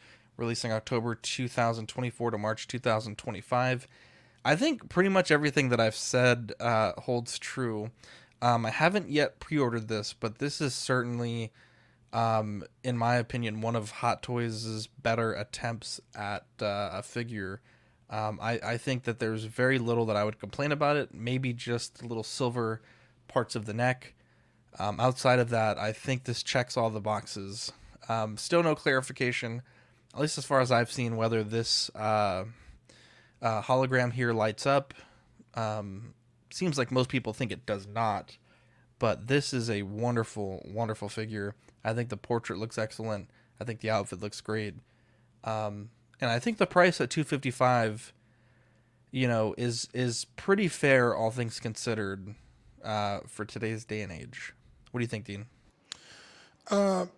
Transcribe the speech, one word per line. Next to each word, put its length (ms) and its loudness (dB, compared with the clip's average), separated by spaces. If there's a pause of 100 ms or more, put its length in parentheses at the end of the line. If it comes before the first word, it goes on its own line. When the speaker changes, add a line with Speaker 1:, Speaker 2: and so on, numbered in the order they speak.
(380)
Speaker 1:
releasing 340 -2
October 440 0
two 320 -4
thousand 400 0
twenty-four 420 -4
to 80 -2
March 300 -2
two 100 -6
thousand 400 0
twenty-five. 720 -2 (580)
I 100 4
think 320 0
pretty 220 4
much 220 4
everything 380 4
that 100 4
I've 160 2
said, 640 2
uh, 320 4 (100)
holds 380 -2
true. 500 -4 (500)
Um, 280 4
I 20 0
haven't 400 2
yet 300 2
pre-ordered 480 0
this, 260 -4
but 240 -6
this 240 -4
is 140 0
certainly, 760 -2 (600)
um, 500 2 (200)
in 160 -2
my 160 4
opinion, 460 -2
one 140 0
of 160 -2
Hot 300 0
Toys' 680 -4 (140)
better 320 2
attempts 640 -8 (140)
at, 320 -6 (160)
uh, 320 0
a 80 -4
figure. 600 -8 (500)
Um, 300 -4
I, 220 -2
I 140 -2
think 280 -4
that 120 -2
there's 280 -2
very 340 2
little 260 2
that 100 2
I 80 4
would 160 -2
complain 320 -4
about 260 2
it, 180 -4
maybe 360 -2
just 460 -4
the 100 -12
little 160 -4
silver 580 -2 (460)
parts 280 0
of 100 -2
the 80 -6
neck. 400 0 (640)
Um, 220 -2
outside 400 4
of 100 2
that, 300 2
I 120 -2
think 320 -4
this 200 -4
checks 340 -2
all 140 2
the 100 -6
boxes. 720 -6 (340)
Um, 300 -2
still 240 2
no 140 4
clarification, 880 0 (500)
at 80 -4
least 160 0
as 80 -6
far 160 4
as 100 2
I've 200 4
seen, 260 -2
whether 260 2
this, 520 0
uh, 500 2 (960)
uh, 220 2
hologram 500 4
here 180 2
lights 360 2
up. 260 4 (640)
Um, 580 -4 (380)
seems 260 0
like 140 0
most 180 4
people 240 -2
think 180 -4
it 140 -8
does 220 -4
not, 500 -2 (640)
but 280 0
this 260 2
is 180 0
a 100 0
wonderful, 880 -2
wonderful 380 -4
figure. 460 -6 (280)
I 100 0
think 160 -2
the 80 -6
portrait 420 -2
looks 180 -6
excellent. 520 -4 (300)
I 40 -8
think 160 -6
the 100 -2
outfit 320 0
looks 180 -8
great. 360 -4 (680)
Um, 460 -4 (320)
and 80 0
I 80 2
think 200 -2
the 100 4
price 340 6
at 80 0
two 140 0
fifty-five, 880 0 (960)
you 180 0
know, 300 2
is, 360 -2
is 320 0 (100)
pretty 320 4
fair, 480 6
all 160 2
things 280 -4
considered, 760 -4 (480)
uh, 440 -2
for 180 -8
today's 380 -4
day 180 -6
and 100 -8
age. 420 -12 (380)
What 100 -2
do 20 2
you 40 0
think, 180 -8
Dean? 200 -10 (1300)
Speaker 2:
Uh, 340 4 (120)